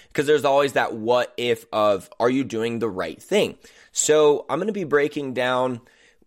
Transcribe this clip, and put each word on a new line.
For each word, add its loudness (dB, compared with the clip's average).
'cause -2
there's 4
always 2
that 0
what 0
if -2
of, 0
are 2
you 0
doing -4
the -4
right -8
thing? -2
So 2
I'm -4
gonna -4
be -6
breaking -2
down -2